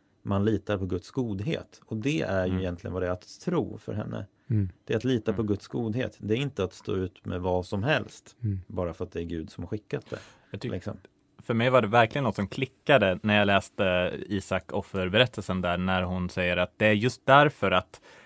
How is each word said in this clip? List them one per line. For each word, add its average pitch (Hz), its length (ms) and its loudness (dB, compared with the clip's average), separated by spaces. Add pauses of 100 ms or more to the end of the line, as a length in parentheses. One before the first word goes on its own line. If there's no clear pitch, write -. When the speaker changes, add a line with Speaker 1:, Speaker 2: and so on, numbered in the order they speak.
(220)
Speaker 1:
man 101 220 0
litar 104 340 0
på 95 80 -2
Guds 90 240 -6
godhet. 113 760 -6
Och 113 100 -6
det 143 260 -2
är 95 240 0
ju 92 40 0
Speaker 2:
Mm. 92 100 0
Speaker 1:
egentligen 90 340 -6
vad 90 80 -2
det 90 60 0
är 90 40 0
att - 320 -10
tro 117 340 -2
för - 160 -10
henne. 110 320 -6 (240)
Speaker 3:
Mm. 101 180 2 (160)
Speaker 1:
Det - 100 -4
är - 20 0
att 110 80 -2
lita 120 280 0
på 98 100 -2
Speaker 2:
Mm. 107 40 0
Speaker 1:
Guds 101 200 -2
godhet. 117 540 -4
Det 104 140 0
är 120 40 0
inte 135 260 -2
att 92 100 -6
stå 101 220 -6
ut 92 280 -6
med 90 160 -6
vad 90 260 0
som 101 160 -4
helst, 123 600 -4
Speaker 3:
Mm. 101 240 -2
Speaker 1:
bara 87 280 -4
för - 100 -8
att 92 80 -14
det 85 80 -6
är 85 40 -6
Gud 82 260 -8
som - 140 -12
har - 40 -12
skickat - 420 -8
det. - 80 -8 (320)
Speaker 2:
Jag 101 100 -10
tyck-, 123 120 -8
Speaker 1:
Liksom. - 240 -8 (460)
Speaker 2:
för 120 120 -4
mig 117 160 4
var 127 120 6
det 104 60 -2
verkligen 117 360 4
något 110 120 0
som 101 120 -2
klickade 107 760 2
när 104 160 4
jag 101 80 6
läste 92 640 2 (160)
Isak 95 440 -4
offerberättelsen 95 880 0
där, 87 180 0
när 92 240 0
hon 90 280 -2
säger 90 260 0
att 90 200 0
det 107 100 2
är 107 60 6
just 110 340 0
därför 139 440 6
att - 300 0 (260)